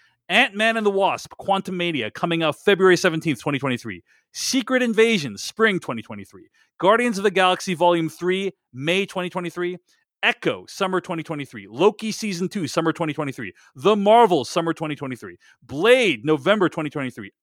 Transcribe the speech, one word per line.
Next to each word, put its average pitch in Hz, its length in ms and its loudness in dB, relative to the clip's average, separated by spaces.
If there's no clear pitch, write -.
Ant-Man 220 480 0
and 220 80 -4
the 208 60 4
Wasp, 190 500 -2
Quantumania, 175 720 -4
coming 170 300 -2
out 151 140 0
February 185 420 4
seventeenth, 160 420 -2
twenty 143 180 -2
twenty-three. 120 440 -6
Secret 254 500 -2
Invasion, 208 560 2
spring 208 420 0
twenty 117 220 -8
twenty-three. 101 460 -18
Guardians 226 380 2
of 196 80 -6
the 208 60 4
Galaxy 185 420 0
Volume 170 380 2
three, 185 420 -4
May 170 340 -2
twenty 180 240 -6
twenty-three. 175 480 -6
Echo, 139 460 -2
summer 185 320 -2
twenty 165 220 -8
twenty-three. 139 480 -12
Loki 208 420 2
Season 185 340 -6
two, 190 200 -4
summer 165 260 0
twenty 156 220 -4
twenty-three. 135 400 -8
The 175 220 2
Marvels, 202 540 6
summer 165 240 -2
twenty 151 220 -6
twenty-three. 117 420 -12
Blade, 165 640 2
November 156 420 2
twenty 151 220 -6
twenty-three. 123 420 -10